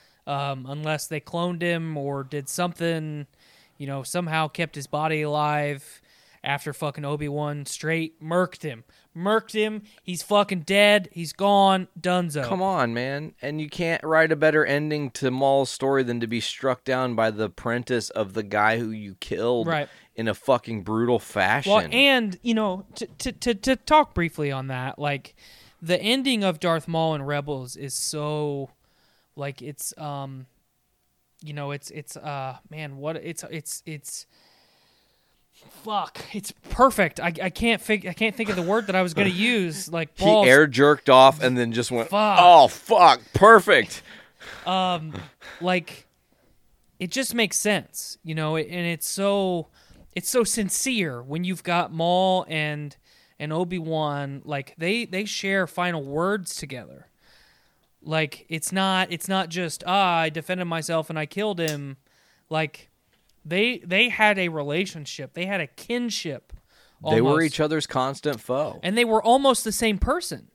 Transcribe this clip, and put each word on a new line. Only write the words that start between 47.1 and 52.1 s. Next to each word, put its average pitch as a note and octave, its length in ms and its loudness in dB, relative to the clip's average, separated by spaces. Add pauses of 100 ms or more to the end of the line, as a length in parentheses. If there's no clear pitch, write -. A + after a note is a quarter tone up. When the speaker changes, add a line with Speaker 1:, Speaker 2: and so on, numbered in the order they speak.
Speaker 1:
just C4 240 -4
makes A3+ 240 0
sense, - 640 -4
you D#3+ 120 -8
know, D#3 220 -2
it, D#3+ 140 -4
and F3 160 -4
it's E3+ 220 -4
so, G3 600 -2 (440)
it's - 160 -8
so A#3+ 160 2
sincere F#3+ 800 -2
when D3 220 -6
you've F#3 200 -4
got F3 280 -2
Maul F3+ 560 2